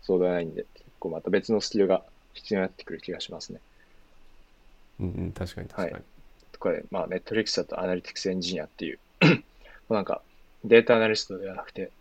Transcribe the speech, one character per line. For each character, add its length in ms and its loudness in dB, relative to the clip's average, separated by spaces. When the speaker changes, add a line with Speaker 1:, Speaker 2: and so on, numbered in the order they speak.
Speaker 1:
そ 140 2
う 40 4
で 60 4
は 60 2
な 80 0
い 60 -4
ん 80 -10
で、 100 -8
結 120 -20
構 100 -6
ま 100 -6
た 100 -6
別 220 0
の 80 2
ス 100 -8
キ 80 -2
ル 80 6
が 160 4
必 200 -6
要 60 2
に 60 0
な 20 -6
っ 20 -6
て 140 -20
く 80 -12
る 80 -10
気 120 -12
が 80 -10
し 120 -12
ま 80 -12
す 120 -14
ね。 80 -16
Speaker 2:
う 40 -4
ん 20 -4
う 180 -6
ん、 80 -6
確 240 -10
か 60 -10
に 60 -12
確 140 -8
か 60 -4
に。 60 -8
Speaker 1:
は 40 -12
い。 40 -14
と 80 -20
か 100 0
で、 200 -2
ま 100 -4
あ、 80 -4
Netflix 480 -2
だ 80 0
と 160 -8
ア 60 -2
ナ 80 0
リ 80 -4
テ 80 -16
ィ 40 -18
ク 60 -10
ス 100 -2
エ 40 -2
ン 60 -2
ジ 140 -4
ニ 60 -4
ア 60 -10
っ 20 -20
て 160 -12
い 100 -6
う、 40 -20
<clears throat> 160 4
も 60 10
う 40 4
な 80 2
ん 20 -4
か、 180 -4
デ 200 10
ー 20 -4
タ 100 8
ア 40 6
ナ 80 4
リ 80 2
ス 100 -6
ト 120 -10
で 100 -8
は 80 -10
な 80 -12
く 80 -20
て 180 -8